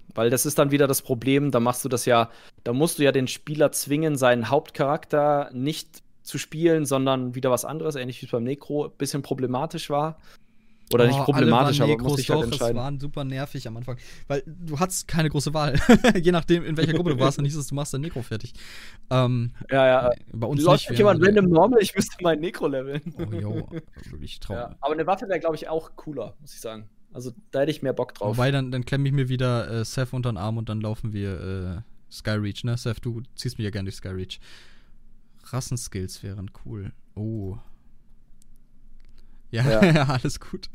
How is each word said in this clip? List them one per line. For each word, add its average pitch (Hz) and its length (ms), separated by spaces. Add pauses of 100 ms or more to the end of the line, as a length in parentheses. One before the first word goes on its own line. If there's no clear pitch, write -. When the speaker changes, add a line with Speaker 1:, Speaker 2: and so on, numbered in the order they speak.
(140)
Speaker 1:
Weil 113 160
das 131 160
ist 147 120
dann 143 120
wieder 143 180
das 135 140
Problem, 135 480
da 123 100
machst 120 240
du 135 60
das 120 160
ja, 117 240 (340)
da 120 80
musst 139 260
du 147 60
ja 135 80
den 131 160
Spieler 151 420
zwingen, 147 460
seinen 123 320
Hauptcharakter 147 1040
nicht 135 500 (200)
zu - 160
spielen, 160 480
sondern 131 480
wieder 131 160
was 120 160
anderes, 156 300
ähnlich 127 260
wie 131 40
es - 60
beim 117 120
Necro 147 420
ein - 100
bisschen 139 260
problematisch 131 680
war. 151 280 (760)
Oder 120 140
nicht 135 100
Speaker 2:
Oh, 135 60
Speaker 1:
problematisch, 131 560
Speaker 2:
alle 113 100
waren 113 100
Speaker 1:
aber - 100
muss - 20
Speaker 2:
Necros, 143 60
Speaker 1:
sich 131 120
halt 151 80
Speaker 2:
doch, 135 80
es 117 60
Speaker 1:
entscheiden. 117 240
Speaker 2:
waren 135 240
super 143 240
nervig 135 420
am 113 100
Anfang, 120 220 (300)
weil 139 180
du 160 320
hattest 185 300
keine 156 200
große 147 240
Wahl. 151 220 (240)
<laughs> 233 240
Je 175 80
nachdem, 170 340
in 156 120
welcher 156 160
Gruppe 170 180
du 131 80
warst, 131 200
dann 143 60
hieß 147 120
es, 143 100
du - 80
machst 143 180
dein 135 100
Necro 147 200
fertig. 117 300 (580)
Ähm, 123 420 (160)
Speaker 1:
Ja, 135 160
ja. 127 260 (220)
Speaker 2:
bei 113 140
uns 143 160
Speaker 1:
Läuft 175 260
Speaker 2:
nicht, 120 120
Speaker 1:
jemand 196 200
Speaker 2:
wir 180 60
Speaker 1:
random 208 200
normal? 190 360
Ich 147 140
müsste - 260
meinen 160 180
Necro 175 280
leveln. 139 340 (160)
Speaker 2:
Oh, 156 160
yo, 107 340 (420)
wirklich - 280
traurig. 104 240
Speaker 1:
Ja, - 180
aber 143 140
eine 156 140
Waffe 196 200
wär, 175 120
glaub 160 160
ich, - 120
auch 160 280
cooler, 127 440
muss 143 140
ich - 60
sagen. 110 280 (240)
Also, 123 200 (180)
da 135 120
hätte 151 100
ich 147 100
mehr 131 100
Bock - 220
drauf. 110 220
Speaker 2:
Wobei, 131 160
dann, 135 180
dann 127 140
klemm 139 220
ich 135 60
mir 135 160
wieder, 123 400
äh, 113 160
Seth - 280
unter 123 180
den 110 80
Arm 107 180
und 113 120
dann 107 120
laufen 107 320
wir, 101 280 (400)
äh, - 340
Skyreach, 104 480
ne? 117 140
Seth, 120 280
du 117 180 (120)
ziehst - 240
mir 110 60
ja 101 60
gerne 95 160
durch 95 100
Skyreach. 92 420 (1080)
Rassenskills 120 760
wären 98 260 (160)
cool. 104 280 (240)
Oh. 107 400 (1900)
Ja, 117 180
Speaker 1:
Ja. 110 160
Speaker 2:
<laughs> 165 100
ja, 151 140
alles 135 320
gut. - 340